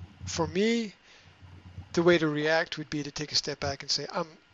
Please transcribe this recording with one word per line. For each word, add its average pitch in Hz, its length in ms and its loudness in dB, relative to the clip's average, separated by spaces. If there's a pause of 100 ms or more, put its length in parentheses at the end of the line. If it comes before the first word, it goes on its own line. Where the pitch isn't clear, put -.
(260)
for 165 200 -2
me, 214 460 0 (1000)
the 170 80 4
way 175 160 8
to 156 100 2
react 156 480 0
would 151 140 -10
be 151 120 -4
to 143 80 -8
take 147 220 -8
a 127 40 -4
step 147 220 -2
back 139 240 -6
and 139 80 -8
say, 143 220 -2
"I'm, 165 160 -4 (260)